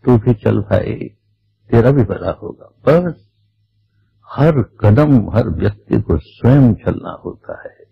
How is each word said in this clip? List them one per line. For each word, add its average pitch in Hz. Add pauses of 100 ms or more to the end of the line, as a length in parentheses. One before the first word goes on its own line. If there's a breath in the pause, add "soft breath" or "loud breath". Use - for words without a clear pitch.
तू 127
भी 117
चल 107
भाई, 107 (760)
तेरा 117
भी 139
भला 92
होगा। - (200)
बस 165 (1040)
हर 147 (200)
कदम, 135 (160)
हर 113
व्यक्ति -
को 85
स्वयं 127
चलना 87 (120)
होता -
है। - (140)